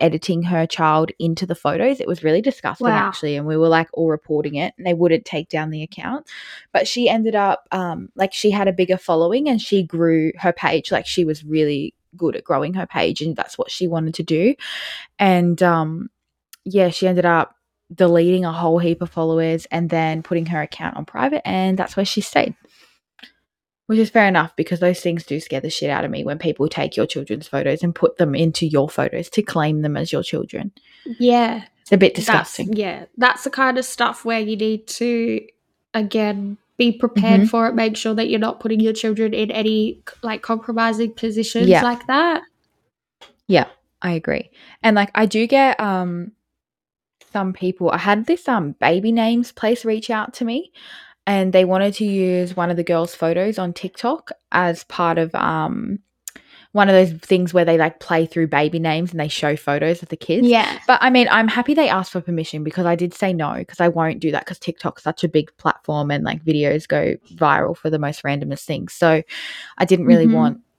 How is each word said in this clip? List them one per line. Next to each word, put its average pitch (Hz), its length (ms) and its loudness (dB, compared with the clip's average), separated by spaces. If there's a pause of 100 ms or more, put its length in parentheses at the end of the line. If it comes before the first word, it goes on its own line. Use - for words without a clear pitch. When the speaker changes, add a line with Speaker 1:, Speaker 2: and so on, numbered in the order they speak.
Speaker 1:
editing 170 440 0
her 170 220 0
child 160 520 0
into 165 280 -2
the 180 80 -4
photos. 233 460 0
It - 60 -8
was 170 160 -4
really 156 180 2
disgusting, - 460 -4
Speaker 2:
Wow. 214 220 2
Speaker 1:
actually, 151 280 -4
and 147 100 -6
we 156 100 -2
were, 160 120 4
like, 165 260 4
all 165 140 0
reporting 151 460 -2
it 151 240 -4
and 185 80 -10
they 175 80 2
wouldn't 165 300 2
take 160 240 -8
down 156 220 -4
the 156 120 -8
account. 208 440 -10 (460)
But 220 140 2
she 240 220 0
ended 220 260 0
up, 202 380 0
um, 185 420 -6
like, 190 180 -2
she - 200 0
had 196 160 0
a 190 40 4
bigger 185 240 0
following 180 520 0
and 233 120 2
she 202 220 0
grew 165 560 2
her 175 140 0
page. 165 400 -2
Like, 131 140 -2
she - 180 0
was 156 200 -4
really 147 500 -2 (220)
good 165 200 -2
at - 80 -12
growing 147 300 -2
her 190 120 -4
page - 360 -2
and 156 140 -4
that's - 220 -8
what - 120 -6
she - 180 -4
wanted 160 260 -2
to - 80 -6
do. 170 320 2 (640)
And, 175 440 4
um, 165 480 0 (540)
yeah, 185 260 2
she 185 180 0
ended 175 180 2
up 165 300 2 (360)
deleting 175 520 4
a 165 80 -4
whole 170 260 2
heap 170 240 0
of 170 80 -6
followers 165 600 0
and 170 200 -2
then 160 320 -2
putting 165 240 -2
her 156 160 -4
account - 340 -10
on 156 80 -10
private, 277 420 -4
and 190 300 0
that's - 200 -4
where 196 100 0
she - 160 -4
stayed. - 320 0 (1300)
Which 220 120 2
is 220 120 4
fair 214 160 4
enough, 170 300 0
because 165 240 -4
those 180 200 2
things 170 260 -4
do 147 140 -6
scare - 200 -8
the - 80 -6
shit 147 220 -4
out - 140 -2
of 143 60 -6
me 151 140 -8
when 147 140 -6
people 156 300 -2
take 139 280 -6
your 110 100 0
children's 135 420 -8
photos 139 340 -2
and 175 120 -2
put 165 220 0
them 151 180 0
into 165 320 0
your 147 220 0
photos - 420 -4
to 214 120 0
claim 156 400 -2
them 151 140 -2
as - 160 -6
your 143 100 -2
children. - 500 -8 (460)
Speaker 2:
Yeah. 240 460 2 (180)
Speaker 1:
It's - 100 -16
a 202 60 8
bit 185 160 6
Speaker 2:
That's, - 120 -4
Speaker 1:
disgusting. - 480 -2
Speaker 2:
yeah, 185 320 -6 (120)
that's 254 260 2
the 269 60 -6
kind 262 260 0
of 254 80 -2
stuff - 400 -4
where 226 160 -2
you 214 160 -4
need 220 300 -2
to, 233 540 -2 (520)
again, 208 640 -2 (220)
be 240 140 4
prepared 202 500 4
Speaker 1:
Mm-hmm. 220 60 4
Speaker 2:
for 226 180 2
it. 240 80 -2
Make 226 220 0
sure 220 180 -4
that 226 160 -2
you're 226 100 0
not 220 200 -4
putting 220 200 -2
your 220 140 2
children 220 400 -2
in 220 160 -2
any, 220 500 0 (220)
like, 220 200 -6
compromising 226 720 -2
positions 220 540 0
Speaker 1:
Yeah. 180 160 8
Speaker 2:
like 240 240 -2
that. 311 360 0 (1080)
Speaker 1:
Yeah, 175 180 4 (340)
I 180 120 -4
agree. 160 380 -4 (320)
And, 220 140 4
like, 202 180 2
I 214 120 4
do 220 200 0
get, 269 340 4
um, 180 520 -4 (1000)
some 190 200 -2
people, 185 380 -2
I - 80 0
had 202 280 0
this, 349 220 0
um, 185 300 -2
baby 180 320 2
names 233 420 0
place 233 320 -2
reach 220 260 -4
out 220 240 -4
to - 100 -6
me, 254 260 -4 (560)
and 190 260 2
they 185 120 6
wanted 190 300 2
to 220 100 -4
use 185 520 0
one 175 140 0
of 170 60 -2
the 170 80 -2
girls' 170 300 0
photos 180 440 0
on 180 140 -4
TikTok - 580 -6 (200)
as 175 340 0
part 165 340 -2
of, 165 160 -2
um, 160 640 -4 (720)
one 202 160 4
of 196 60 8
those 185 260 6
things 180 340 0
where 180 120 4
they, 165 120 6
like, 160 220 0
play 165 260 0
through 165 220 -2
baby 151 300 0
names 165 340 -2
and 165 80 -6
they 151 80 -4
show 147 280 -2
photos 151 460 -2
of 170 60 -16
the 160 80 -10
kids. 220 300 0
Speaker 2:
Yeah. 233 400 2
Speaker 1:
But, 254 160 6
I 254 80 4
mean, 247 200 6
I'm 226 180 4
happy 240 260 0
they 302 160 4
asked 185 220 -2
for 180 100 -4
permission 160 420 -6
because 175 220 -2
I 175 100 2
did 175 180 -2
say 190 200 -2
no, 156 320 -4
'cause - 140 -8
I 175 80 4
won't 160 320 0
do 160 120 -2
that - 140 -4
'cause 180 120 -10
TikTok's - 440 -8
such - 200 -4
a 175 60 2
big 156 300 0
platform 147 520 -4
and, 143 140 -2
like, 156 200 -6
videos 151 440 0
go - 280 0 (180)
viral 165 420 2
for - 140 -6
the 156 80 0
most 147 260 -6
randomest 143 400 -6
things. 147 300 -8
So 160 280 2 (560)
I 185 60 0
didn't 175 220 4
really - 200 8
Speaker 2:
Mm-hmm. 226 80 6
Speaker 1:
want 233 260 2 (180)